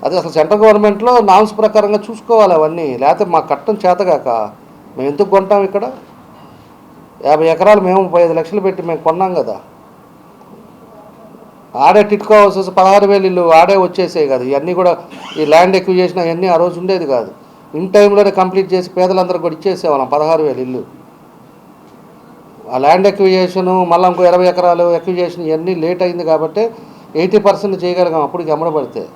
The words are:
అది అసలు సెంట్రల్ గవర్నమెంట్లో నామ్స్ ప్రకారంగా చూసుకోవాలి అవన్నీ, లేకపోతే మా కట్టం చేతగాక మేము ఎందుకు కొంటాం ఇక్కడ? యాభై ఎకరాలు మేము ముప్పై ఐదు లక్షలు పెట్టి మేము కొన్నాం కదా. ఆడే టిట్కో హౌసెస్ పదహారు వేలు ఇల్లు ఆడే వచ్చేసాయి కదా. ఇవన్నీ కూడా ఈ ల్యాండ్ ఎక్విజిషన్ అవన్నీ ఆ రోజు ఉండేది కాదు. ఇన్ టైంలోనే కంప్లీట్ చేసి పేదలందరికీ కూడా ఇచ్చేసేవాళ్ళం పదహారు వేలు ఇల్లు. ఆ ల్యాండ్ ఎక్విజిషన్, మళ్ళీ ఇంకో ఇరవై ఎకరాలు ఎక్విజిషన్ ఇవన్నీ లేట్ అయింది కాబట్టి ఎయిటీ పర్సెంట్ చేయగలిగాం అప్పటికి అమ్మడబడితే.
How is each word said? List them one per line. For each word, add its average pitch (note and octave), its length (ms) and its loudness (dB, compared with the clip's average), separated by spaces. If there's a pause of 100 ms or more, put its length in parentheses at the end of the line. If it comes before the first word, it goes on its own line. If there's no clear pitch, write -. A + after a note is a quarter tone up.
అది E3 140 -2
అసలు D#3+ 120 -6
సెంట్రల్ D#3+ 300 0
గవర్నమెంట్లో G#3+ 580 4
నామ్స్ G#3 400 2
ప్రకారంగా G#3+ 400 0 (120)
చూసుకోవాలి A3 440 2
అవన్నీ, D#3 440 -2
లేకపోతే D#3 260 0
మా E3+ 160 0
కట్టం D#3 340 -4
చేతగాక F3+ 540 0 (720)
మేము C3 100 -4
ఎందుకు D3 220 -2
కొంటాం G3 340 2
ఇక్కడ? G3+ 260 -6 (1300)
యాభై D3+ 220 2
ఎకరాలు F#3 340 4
మేము F#3 220 0
ముప్పై F3 200 0
ఐదు E3 100 2
లక్షలు E3 280 -4
పెట్టి F#3+ 220 -4
మేము E3 220 -8
కొన్నాం F3+ 300 -2
కదా. A2+ 220 -4 (2250)
ఆడే F3 260 4
టిట్కో G#3 320 0
హౌసెస్ G3 340 4
పదహారు F#3+ 380 4
వేలు G3 200 2
ఇల్లు F3+ 260 2
ఆడే F3+ 240 6
వచ్చేసాయి F3 520 -2
కదా. B2+ 160 -2
ఇవన్నీ C#3 300 -4
కూడా F3 220 0 (420)
ఈ D#3 60 -2
ల్యాండ్ F3 320 4
ఎక్విజిషన్ F3+ 420 0
అవన్నీ E3+ 280 -4
ఆ F3 100 2
రోజు E3+ 240 0
ఉండేది F#3 260 -4
కాదు. A#2+ 240 -4 (440)
ఇన్ F#3 180 -6
టైంలోనే G3+ 380 4
కంప్లీట్ F#3 420 -2
చేసి F3+ 180 -4
పేదలందరికీ F#3 480 0
కూడా E3 160 -6
ఇచ్చేసేవాళ్ళం D#3+ 520 -2
పదహారు D3+ 360 0
వేలు C3 180 -4
ఇల్లు. B2+ 400 -10 (1700)
ఆ B2+ 60 -4
ల్యాండ్ E3 280 2
ఎక్విజిషన్, F#3 800 0
మళ్ళీ F3 220 2
ఇంకో F3+ 160 0
ఇరవై F3+ 240 4
ఎకరాలు F3 460 0
ఎక్విజిషన్ F3 500 -6
ఇవన్నీ D#3+ 300 -4
లేట్ E3+ 280 -4
అయింది F3 220 -4
కాబట్టి D#3+ 460 -2 (460)
ఎయిటీ F3+ 220 0
పర్సెంట్ G3 460 -2
చేయగలిగాం F3 380 -2
అప్పటికి D#3 280 -6
అమ్మడబడితే. D3+ 640 -4